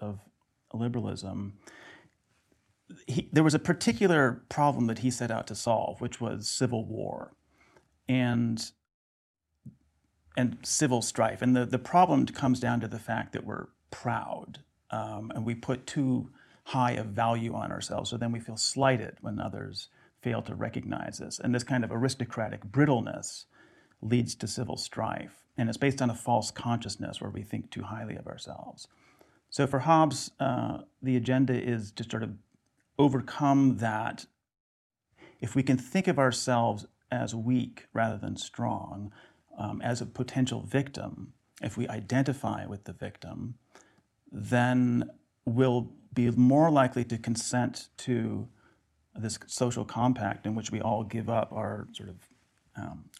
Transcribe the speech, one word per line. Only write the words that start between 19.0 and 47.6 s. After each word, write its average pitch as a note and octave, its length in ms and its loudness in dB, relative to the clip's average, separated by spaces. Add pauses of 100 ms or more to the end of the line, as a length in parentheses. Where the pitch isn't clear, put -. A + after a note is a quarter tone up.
when G#2+ 220 -6
others G#2 480 -8 (320)
fail A#2 200 -2
to - 140 -8
recognize - 640 -6
this. - 200 -10
And A#2+ 140 0
this A#2+ 100 2
kind B2+ 200 0
of A2 80 -4
aristocratic A2+ 720 -2
brittleness B2+ 800 2 (560)
leads A#2 340 2
to - 120 -6
civil - 300 -6
strife. - 640 -6 (140)
And A2+ 120 2
it's A2+ 80 -4
based C3+ 240 2
on B2 80 4
a A2 60 -2
false A#2 360 0
consciousness A#2 680 -4
where G#2 120 -8
we G#2 100 -8
think G#2 300 -8
too G2 100 -10
highly G#2+ 340 -8
of - 120 -14
ourselves. - 600 -14 (640)
So C#3+ 160 2
for C3 140 2
Hobbes, D#3 600 4
uh, B2 400 -2 (220)
the B2+ 140 2
agenda B2+ 440 4
is A2 340 -4
to A2+ 140 -8
sort A#2 140 -4
of A2 140 -6 (640)
overcome C#3 800 4
that. A2 500 -4 (1120)
If A2+ 160 -6
we C#3 80 4
can C3 140 4
think F#3 300 0
of D3 120 2
ourselves A#2 640 2 (240)
as A#2+ 240 -2
weak A#2+ 600 -2
rather A2+ 240 0
than G#2 200 -6
strong, G#2 720 -6 (460)
um, G#2 240 -6
as A#2+ 200 -2
a - 40 -6
potential B2 560 -2
victim, - 720 -4 (280)
if A2 160 -6
we A#2+ 100 -2
identify A2+ 800 -2
with G2+ 160 -10
the G2 100 -12
victim, G2 640 -12 (760)
then B2 800 2 (360)
we'll B2 460 2 (220)
be B2 180 4
more C3 380 8
likely B2+ 360 4
to A#2 120 -4
consent B2 720 -2 (100)